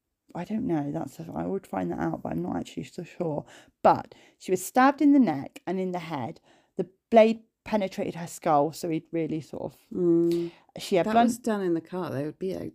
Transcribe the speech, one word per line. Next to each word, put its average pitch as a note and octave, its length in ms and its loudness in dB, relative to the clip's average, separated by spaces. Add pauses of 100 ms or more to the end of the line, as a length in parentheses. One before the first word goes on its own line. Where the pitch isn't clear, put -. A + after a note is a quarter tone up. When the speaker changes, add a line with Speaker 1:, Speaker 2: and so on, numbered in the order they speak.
(360)
Speaker 1:
I F3 80 -8
don't G#3+ 240 -6
know. D3 240 -2
That's - 260 -10
a, E3 160 -12
I E3 120 -6
would G3 200 -6
find F#3 240 -6
that E3 80 -8
out, E3 240 -4
but - 80 -6
I'm E3 120 -4
not F3+ 140 -6
actually E3 280 -10
so - 180 -14
sure. D#3+ 420 -6 (380)
But - 320 4 (240)
she - 140 -6
was F#3 120 -2
stabbed C#4 380 2
in C#4+ 120 8
the D4 40 6
neck - 480 0
and F#3+ 140 -4
in F#3 100 -4
the F#3+ 80 -4
head. D#3+ 420 -8 (360)
The F3+ 100 -4 (240)
blade A3+ 300 8 (240)
penetrated F#3+ 500 -4
her E3+ 140 -12
skull, D3+ 440 2
so F3 160 -8
he'd D#3+ 220 -2
really D#3+ 300 -4
sort - 240 -12
of D#3 120 -10 (160)
Speaker 2:
Mm. E3+ 600 2 (260)
Speaker 1:
she - 160 -4
had E3+ 120 4
Speaker 2:
That A3 60 -2
Speaker 1:
blunt A#3 140 4
Speaker 2:
was A#3 120 -2
done G#3 240 -4
in F3 120 0
the E3 60 -2
car. E3+ 300 -8
There C3 160 -4
would D3+ 120 -10
be F#3+ 140 -6
a - 220 -10